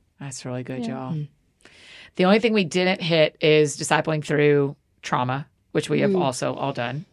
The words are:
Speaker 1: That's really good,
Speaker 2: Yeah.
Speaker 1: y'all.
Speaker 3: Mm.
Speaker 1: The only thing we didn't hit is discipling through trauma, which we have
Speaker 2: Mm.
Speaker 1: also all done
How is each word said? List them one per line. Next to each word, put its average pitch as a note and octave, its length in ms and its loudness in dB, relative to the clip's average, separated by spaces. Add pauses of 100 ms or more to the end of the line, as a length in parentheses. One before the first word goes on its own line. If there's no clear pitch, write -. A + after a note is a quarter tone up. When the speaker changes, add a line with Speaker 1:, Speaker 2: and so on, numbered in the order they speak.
(200)
Speaker 1:
That's C#3 240 -14
really B2+ 200 -8
good, B2+ 200 -10
Speaker 2:
Yeah. A2+ 60 -6
Speaker 1:
y'all. C3 240 -8
Speaker 3:
Mm. D3 140 -6 (880)
Speaker 1:
The F3+ 80 2
only G3+ 140 6
thing A3+ 120 0
we G#3+ 140 2
didn't F3+ 360 0
hit D#3+ 380 2
is D3+ 380 4
discipling D#3 440 0
through C#3+ 540 2 (260)
trauma, C3+ 460 -4 (240)
which D3+ 180 -2
we D3 120 0
have E3+ 100 2
Speaker 2:
Mm. F#3+ 100 2
Speaker 1:
also C3 340 -2
all C#3 180 -4
done B2+ 400 -6